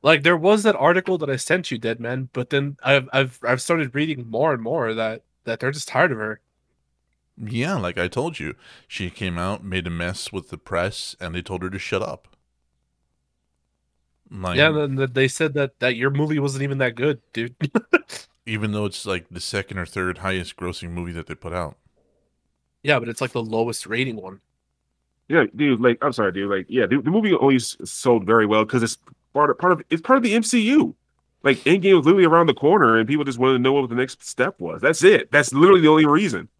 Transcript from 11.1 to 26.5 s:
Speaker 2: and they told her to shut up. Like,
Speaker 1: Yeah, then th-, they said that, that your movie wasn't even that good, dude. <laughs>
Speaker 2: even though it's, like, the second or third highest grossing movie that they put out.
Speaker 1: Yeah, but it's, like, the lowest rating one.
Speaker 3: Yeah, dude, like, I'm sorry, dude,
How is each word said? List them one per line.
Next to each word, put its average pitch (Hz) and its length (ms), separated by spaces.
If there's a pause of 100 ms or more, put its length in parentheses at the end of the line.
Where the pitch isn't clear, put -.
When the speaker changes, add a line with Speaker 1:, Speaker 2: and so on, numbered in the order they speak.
Speaker 2:
and 85 140
they 90 80
told 92 220
her 92 60
to 95 100
shut 98 220
up. - 260 (2000)
Like, 90 260
Speaker 1:
Yeah, 151 140
then 147 260
th-, 135 160
they 135 140
said 147 280
that, 143 260
that 123 160
your 127 140
movie 151 280
wasn't 139 240
even 139 160
that 123 160
good, 131 260 (120)
dude. 117 240 (460)
<laughs> - 440
Speaker 2:
even 107 240
though 104 140
it's, - 200
like, 90 240
the 87 120
second 95 380
or 85 80
third 92 320
highest 92 380
grossing 87 340
movie 87 220
that 82 140
they - 80
put 82 180
out. 82 240 (1080)
Speaker 1:
Yeah, 143 160
but 117 80
it's, 113 120
like, 127 120
the 120 100
lowest 113 440
rating 117 300
one. 95 240 (880)
Speaker 3:
Yeah, 143 180 (100)
dude, 135 240
like, 120 220
I'm 139 100
sorry, 104 200
dude, 98 180